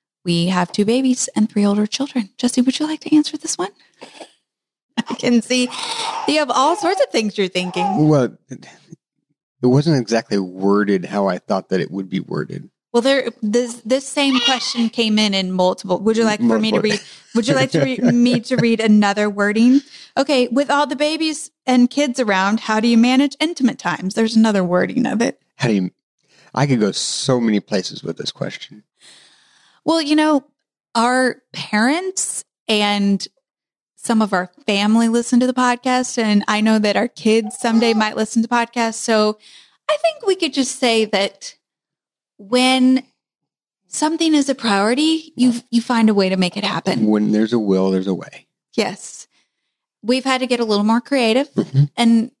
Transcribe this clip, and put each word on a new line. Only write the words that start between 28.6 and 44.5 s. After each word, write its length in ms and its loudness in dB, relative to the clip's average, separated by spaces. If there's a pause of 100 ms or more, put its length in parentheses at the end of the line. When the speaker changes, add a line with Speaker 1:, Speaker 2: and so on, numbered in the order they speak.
Speaker 1:
Well, 160 2
you 160 0
know, 260 2 (500)
our 480 0 (120)
parents 920 -2 (240)
and 580 0 (680)
some 260 0
of 120 0
our 180 -4 (140)
family 420 2
listen 320 2
to 80 2
the 60 -2
podcast, 640 -2
and 320 2
I 100 0
know 180 4
that 200 2
our 100 0
kids 500 0
someday 360 2
might 240 -2
listen 240 -2
to 80 -4
podcasts. 460 -2
So 420 0 (520)
I 120 2
think 260 -2
we 80 2
could 180 -4
just 240 -4
say 280 0
that 500 -6 (800)
when 640 2 (840)
something 460 -2
is 160 2
a 60 -2